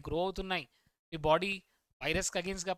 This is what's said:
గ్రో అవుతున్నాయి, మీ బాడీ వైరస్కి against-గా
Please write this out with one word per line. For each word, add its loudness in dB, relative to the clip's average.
గ్రో -2
అవుతున్నాయి, -2
మీ -6
బాడీ 6
వైరస్కి 0
against-గా -2